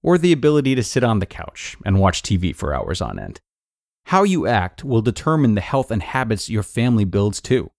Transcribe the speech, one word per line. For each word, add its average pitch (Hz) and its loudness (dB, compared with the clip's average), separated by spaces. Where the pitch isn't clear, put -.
or 175 4
the 170 4
ability 143 2
to 123 0
sit 123 0
on 110 2
the 90 -2
couch - -14
and 98 2
watch 95 2
T 104 0
V 87 0
for 73 -6
hours 65 -4
on 52 -6
end? - -12
How 190 2
you 180 0
act 98 -2
will 120 2
determine 123 2
the 98 0
health 131 -2
and 107 -4
habits 113 -4
your 107 -2
family 117 0
builds 101 0
too. 123 -2